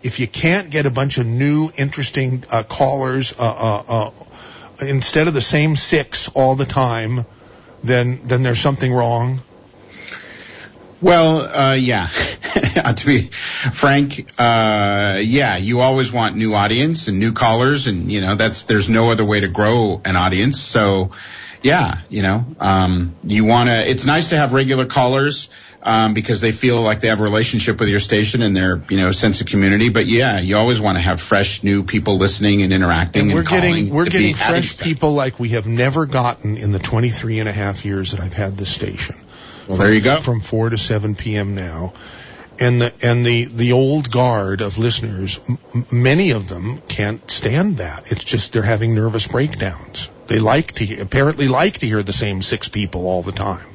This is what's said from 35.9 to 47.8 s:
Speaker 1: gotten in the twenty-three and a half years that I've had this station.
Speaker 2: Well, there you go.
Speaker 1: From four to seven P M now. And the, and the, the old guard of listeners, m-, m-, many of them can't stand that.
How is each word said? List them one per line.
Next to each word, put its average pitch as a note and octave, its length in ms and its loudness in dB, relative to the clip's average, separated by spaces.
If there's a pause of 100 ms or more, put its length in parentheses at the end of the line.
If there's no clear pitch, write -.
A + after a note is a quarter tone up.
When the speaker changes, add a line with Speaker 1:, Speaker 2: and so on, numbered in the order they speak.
Speaker 1:
gotten A#2+ 500 -2
in G#2+ 160 -2
the G2 60 0
twenty-three A2+ 600 -2
and G#2+ 80 -2
a G#2 40 -4
half G2+ 320 -4
years F#2+ 280 -4
that F#2+ 80 -6
I've F#2 140 -6
had G2 220 -4
this G2 160 -6
station. - 440 -8 (500)
Speaker 2:
Well, F#2 120 -4
there G2+ 140 6
you A2 100 4
go. C#3 180 2
Speaker 1:
From A#2 200 -2
four A2+ 300 -2
to A2+ 80 -2
seven G#2+ 360 -2
P G#2+ 220 -6
M G2+ 180 -2
now. F2+ 380 -8 (640)
And B2 220 2
the, A#2+ 220 0
and A#2+ 200 2
the, A#2+ 220 2
the A#2 280 0
old C3+ 380 2
guard A2 520 0
of G2+ 160 -4
listeners, A2 680 -2
m-, B2 120 -4 (160)
m-, A#2+ 180 -4
many C3+ 380 2
of G#2 180 -4
them G2 400 -8
can't G#2+ 420 -6
stand D#3+ 460 0
that. F2 340 -8